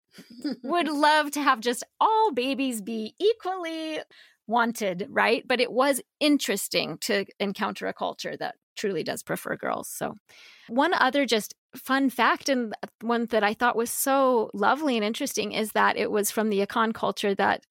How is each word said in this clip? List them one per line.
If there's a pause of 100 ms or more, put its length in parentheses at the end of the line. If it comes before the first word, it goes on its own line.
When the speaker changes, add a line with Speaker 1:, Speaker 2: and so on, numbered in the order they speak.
(180)
Speaker 1:
<laughs>
Speaker 2:
would
love
to
have
just (160)
all
babies
be
equally (460)
wanted,
right?
But
it
was (160)
interesting
to (140)
encounter
a
culture
that (200)
truly
does
prefer
girls.
So (520)
one
other
just (220)
fun
fact,
and (260)
one
that
I
thought
was
so
lovely
and
interesting,
is
that
it
was
from
the
Akan
culture
that